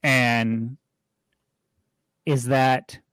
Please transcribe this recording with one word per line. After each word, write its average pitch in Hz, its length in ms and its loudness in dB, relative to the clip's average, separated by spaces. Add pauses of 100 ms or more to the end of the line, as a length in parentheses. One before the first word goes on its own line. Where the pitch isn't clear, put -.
And 117 760 0 (1500)
is 131 200 -2
that 131 520 0 (160)